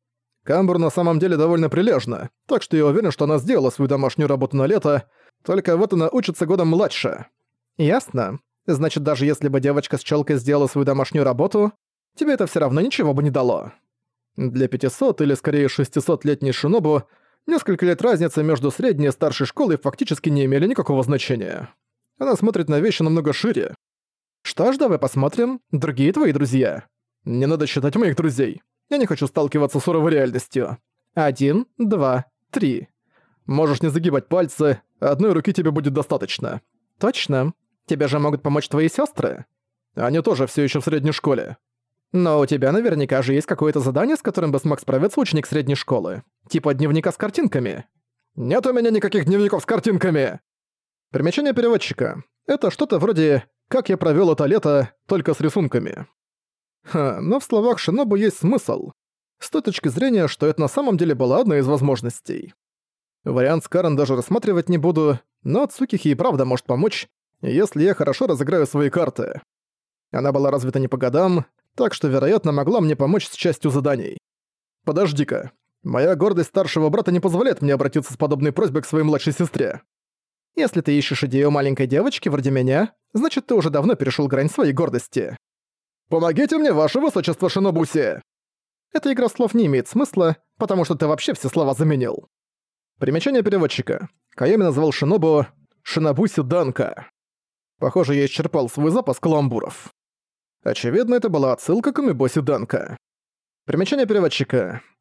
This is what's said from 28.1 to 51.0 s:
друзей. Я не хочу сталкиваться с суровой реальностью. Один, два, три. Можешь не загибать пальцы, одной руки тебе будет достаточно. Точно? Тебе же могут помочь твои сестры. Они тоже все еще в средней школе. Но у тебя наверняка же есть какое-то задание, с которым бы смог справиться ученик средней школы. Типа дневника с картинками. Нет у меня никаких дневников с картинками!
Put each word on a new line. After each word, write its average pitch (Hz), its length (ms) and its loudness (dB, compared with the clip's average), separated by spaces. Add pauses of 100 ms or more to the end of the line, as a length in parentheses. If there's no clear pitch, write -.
друзей. 131 460 -2 (300)
Я 294 80 0
не 240 80 2
хочу 156 200 -2
сталкиваться 143 540 0
с - 40 -4
суровой 165 280 2
реальностью. 127 640 -2 (380)
Один, 147 520 0 (120)
два, 143 480 0 (240)
три. 139 380 -2 (580)
Можешь 143 360 0
не 165 60 2
загибать 151 400 -2
пальцы, 156 540 0 (180)
одной 143 320 2
руки 165 200 2
тебе 233 180 0
будет 143 240 0
достаточно. - 680 -4 (380)
Точно? 151 560 -2 (320)
Тебе 147 200 0
же 143 120 0
могут 147 240 0
помочь 147 260 -2
твои 156 200 2
сестры. - 580 -4 (480)
Они 135 260 0
тоже 139 260 0
все 147 160 -2
еще 139 180 0
в - 40 -6
средней 151 280 0
школе. - 440 -2 (560)
Но 165 280 2
у 139 60 2
тебя 135 260 0
наверняка 156 500 0
же 131 100 0
есть 147 140 0
какое-то 151 340 0
задание, 151 360 0
с - 60 -8
которым 170 300 -2
бы 139 60 0
смог 147 220 -2
справиться 143 400 0
ученик 156 260 0
средней 143 280 -2
школы. 98 480 -4 (260)
Типа 151 260 0
дневника 151 380 0
с - 40 -14
картинками. 147 720 -2 (500)
Нет 151 300 0
у 254 60 2
меня 233 180 2
никаких 202 340 2
дневников 196 380 2
с - 40 -16
картинками! 185 760 2 (720)